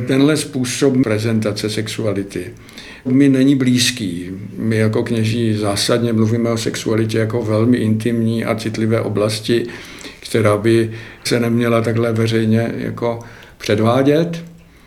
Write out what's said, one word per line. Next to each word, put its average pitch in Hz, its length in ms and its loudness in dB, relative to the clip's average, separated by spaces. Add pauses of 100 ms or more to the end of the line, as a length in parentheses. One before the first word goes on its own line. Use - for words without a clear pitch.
tenhle 139 300 4
způsob 131 640 0
prezentace 110 680 0
sexuality 101 800 -4 (540)
mi 135 240 4
není 135 260 4
blízký. 113 760 0 (280)
My 113 180 0
jako 110 260 2
kněží 113 520 0
zásadně 107 580 0
mluvíme 113 380 2
o 117 80 -2
sexualitě 113 600 -2
jako 113 240 -2
velmi 110 340 2
intimní 113 680 0
a 117 100 -2
citlivé 110 460 -2
oblasti, 110 640 -2 (540)
která 107 360 2
by 113 340 2 (340)
se 123 160 0
neměla 117 400 2
takhle 117 320 0
veřejně 113 640 2
jako 117 420 -4 (400)
předvádět. 135 840 2 (420)